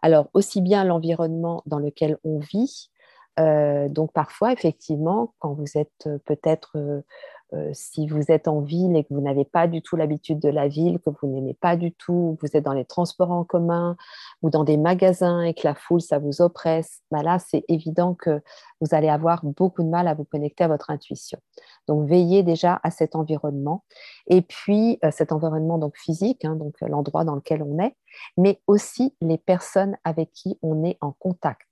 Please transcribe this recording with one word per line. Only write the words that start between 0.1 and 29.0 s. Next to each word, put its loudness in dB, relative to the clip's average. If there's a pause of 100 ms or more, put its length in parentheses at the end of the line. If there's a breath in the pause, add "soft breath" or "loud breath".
aussi 2
bien 2
l'environnement -2
dans -4
lequel -2
on -2
vit, -4 (480 soft breath)
euh, 2
donc -2
parfois, 0
effectivement, -2
quand -6
vous -6
êtes, -6
euh, -6
peut-être... -2
Euh, -6 (520 loud breath)
euh, -6
si -8
vous -2
êtes 4
en 0
ville 0
et 2
que -8
vous -2
n'avez 0
pas 0
du -4
tout -6
l'habitude -2
de 0
la 0
ville, 0
que -4
vous -6
n'aimez -6
pas 0
du -2
tout, -2
que -8
vous 0
êtes 0
dans -2
les -2
transports -2
en 0
commun 0 (460 loud breath)
ou 2
dans 2
des 4
magasins 2
et 0
que -4
la 0
foule, 0
ça 0
vous 0
oppresse, 0 (100)
bah -2
là, 2
c'est -2
évident 0
que -2 (400 loud breath)
vous -2
allez 2
avoir 0
beaucoup 0
de 0
mal 0
à 0
vous -8
connecter -4
à 2
votre -2
intuition. -10 (480 loud breath)
Donc, 0
veillez 6
déjà 2
à 0
cet -2
environnement. -2 (440 loud breath)
Et 6
puis, 0
euh, 4
cet -2
environnement 0
donc -4
physique, -2
hein, -2
donc, -8
euh, -4
l'endroit -2
dans -2
lequel -4
on -4
est, -2 (400 loud breath)
mais 4
aussi 2